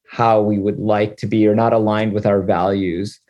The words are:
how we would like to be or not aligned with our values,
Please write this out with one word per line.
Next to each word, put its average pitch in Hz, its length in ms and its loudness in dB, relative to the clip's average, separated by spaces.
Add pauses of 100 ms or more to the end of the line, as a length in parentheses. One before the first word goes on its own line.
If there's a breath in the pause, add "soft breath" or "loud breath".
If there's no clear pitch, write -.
how 113 320 2
we 104 180 0
would 101 200 -2
like 104 380 -2
to 104 100 -8
be 107 200 2
or 104 80 2
not 113 180 2
aligned 107 400 0
with 104 120 -4
our 101 160 2
values, 95 760 -2 (100)